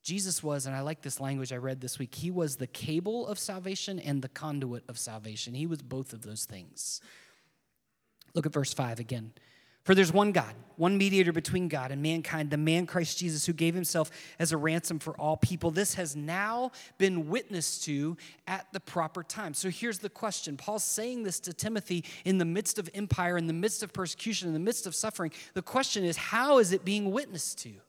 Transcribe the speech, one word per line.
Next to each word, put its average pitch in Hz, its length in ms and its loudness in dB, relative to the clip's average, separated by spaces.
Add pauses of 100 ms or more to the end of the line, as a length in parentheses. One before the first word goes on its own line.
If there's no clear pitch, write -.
Jesus 190 420 -2
was, 147 220 -2
and 135 100 -4
I 135 60 -2
like 151 220 -4
this 135 180 -6
language 135 320 -4
I 127 40 -6
read 131 260 -4
this 127 160 -8
week, 131 160 -6
he 175 160 -4
was 165 260 0
the - 120 -6
cable 185 580 -2
of 208 120 -4
salvation 190 600 -6
and 143 240 0
the 131 60 -6
conduit 135 600 -4
of 113 100 -10
salvation. 110 540 -8
He 143 140 -4
was 160 160 -4
both 131 320 -8
of 110 80 -14
those 110 240 -8
things. - 560 -10 (1300)
Look 156 140 2
at 151 60 0
verse 139 200 0
five 120 280 -2
again. 113 340 -6 (500)
"For 190 100 10
there's 185 180 8
one 202 200 6
God, 113 220 2 (220)
one 180 200 4
mediator 196 360 6
between 175 360 0
God 135 220 -2
and 139 100 -4
mankind, 156 500 0
the 147 60 2
man 160 300 4
Christ 170 320 0
Jesus, 160 260 0
who 175 80 0
gave 165 220 4
himself 170 360 2 (280)
as 160 120 2
a 160 60 2
ransom 160 420 0
for 156 220 -8
all 156 160 2
people. 170 340 2
This 190 240 0
has 156 220 -4
now 202 560 -2 (240)
been 180 320 2
witnessed 185 540 -2
to 151 340 -2 (300)
at 185 260 -6
the 196 80 -6
proper 170 420 -2
time." 175 300 -8
So 185 160 -2
here's 208 300 -4
the 208 100 -6
question. 190 480 -6
Paul's 208 280 -2
saying 233 400 -2
this 185 160 -2
to 180 120 -8
Timothy 196 500 -2 (220)
in 190 140 6
the 170 80 4
midst 180 320 0
of 175 160 -4
empire, 180 420 2
in 165 100 2
the 165 60 0
midst 190 300 0
of 196 100 -10
persecution, 185 560 -4
in 160 60 0
the 156 60 0
midst 220 260 0
of 165 80 -8
suffering. 190 380 -2 (200)
The 190 80 -2
question 254 440 0
is, 170 120 2
how 262 440 6
is 185 120 6
it 190 100 2
being 202 280 2
witnessed 208 480 -4
to? 98 300 -14